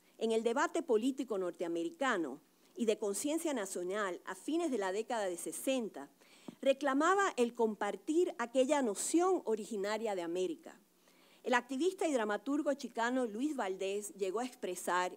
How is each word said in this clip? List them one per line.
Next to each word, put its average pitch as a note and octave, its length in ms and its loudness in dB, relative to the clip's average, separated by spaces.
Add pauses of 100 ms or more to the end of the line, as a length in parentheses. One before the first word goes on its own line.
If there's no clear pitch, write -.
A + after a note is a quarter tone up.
(180)
en A3+ 140 0
el A3+ 120 2
debate D4 380 2
político A#3+ 560 0
norteamericano E3+ 1000 -2 (360)
y A#3 100 -2
de G#3 120 2
conciencia D4 560 -2
nacional F#3+ 720 -4
a F3+ 80 -8
fines D#4+ 380 -2
de A#3+ 80 -2
la F#3+ 120 -2
década A3 340 -2
de F3 120 -4
sesenta F#3 720 -4 (500)
reclamaba D4 760 4
el A#3+ 180 2
compartir A#3 840 0
aquella C4 420 4
noción D#4+ 640 2
originaria G#3+ 720 -2
de F3+ 80 -2
América. E3+ 560 -4 (640)
El B3 100 0
activista C#4 540 0
y D4+ 60 2
dramaturgo C4+ 600 0
chicano B3 540 0
Luis B3+ 280 -4
Valdés G3 600 -4
llegó F#3+ 240 -2
a B3 60 -2
expresar, F#3 720 -2